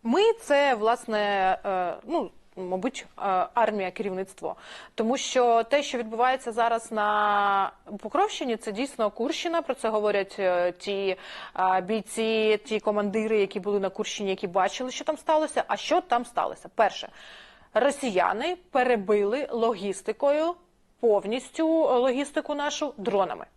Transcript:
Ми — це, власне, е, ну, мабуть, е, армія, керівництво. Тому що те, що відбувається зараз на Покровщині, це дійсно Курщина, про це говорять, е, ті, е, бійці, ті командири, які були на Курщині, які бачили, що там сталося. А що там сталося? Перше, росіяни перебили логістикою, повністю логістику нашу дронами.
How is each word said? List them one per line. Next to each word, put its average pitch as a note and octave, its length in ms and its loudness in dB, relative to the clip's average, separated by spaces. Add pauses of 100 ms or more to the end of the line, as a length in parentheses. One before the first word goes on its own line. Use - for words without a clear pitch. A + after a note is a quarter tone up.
Ми — F#4+ 380 4
це, C#4 340 4
власне, A3 440 0 (460)
е, F#3 280 -2 (100)
ну, C#4 280 -2 (240)
мабуть, F#3 500 -6 (120)
е, - 40 -10 (320)
армія, G#3+ 380 0
керівництво. F#3+ 640 -6 (400)
Тому A#3 220 0
що A#3 460 2
те, C#4+ 200 0
що C4+ 140 -6
відбувається A#3+ 540 -2
зараз A#3 400 0
на G#3 800 2 (280)
Покровщині, D4 580 -2
це G#3+ 140 -8
дійсно A3 400 -2
Курщина, D#4+ 500 -2
про C#4 120 -4
це - 160 -2
говорять, G#3 500 0
е, F3+ 320 2
ті, G3 460 -4 (420)
е, F#3 220 2
бійці, A3 840 0
ті G#3+ 140 -2
командири, G#3+ 600 0
які G3 200 0
були G3+ 200 0
на F#3+ 100 0
Курщині, G3+ 400 -6
які F#3 180 -4
бачили, G3 440 0
що D4 140 -10
там D#4 120 -2
сталося. D#4 500 0
А G#3 100 -2
що F4 240 2
там A#3+ 240 -2
сталося? - 500 -6
Перше, - 340 0 (640)
росіяни G#3 840 0 (140)
перебили A3 800 2
логістикою, A#3 1040 0 (440)
повністю A3+ 680 0 (320)
логістику C#4 560 0
нашу C#4+ 420 -4
дронами. F#3 480 -2 (120)